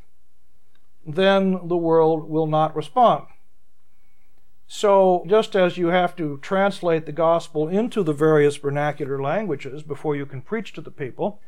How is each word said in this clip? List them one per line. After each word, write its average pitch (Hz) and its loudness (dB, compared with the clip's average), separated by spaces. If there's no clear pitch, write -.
then 190 2
the 175 2
world 160 4
will 156 0
not 156 0
respond. 175 2
So 190 4
just 214 2
as 175 4
you 175 0
have 175 2
to 147 -4
translate 190 0
the 151 -10
gospel 160 2
into 208 0
the 156 2
various 147 4
vernacular 143 -4
languages 151 -4
before 151 -4
you 143 -4
can 135 -10
preach - -6
to 165 -10
the - -12
people, 151 -6